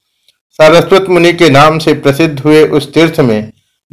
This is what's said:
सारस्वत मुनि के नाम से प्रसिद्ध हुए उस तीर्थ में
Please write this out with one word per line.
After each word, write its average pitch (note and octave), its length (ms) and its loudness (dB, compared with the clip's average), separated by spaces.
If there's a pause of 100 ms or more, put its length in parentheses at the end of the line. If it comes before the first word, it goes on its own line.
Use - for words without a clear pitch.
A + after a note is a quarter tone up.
(500)
सारस्वत E3+ 580 2
मुनि F3 240 0
के E3+ 180 0
नाम D#3 280 2
से D#3 160 -2
प्रसिद्ध D3 460 -4
हुए D3+ 240 2
उस - 300 -4
तीर्थ D#3+ 260 -2
में A2 320 -4 (400)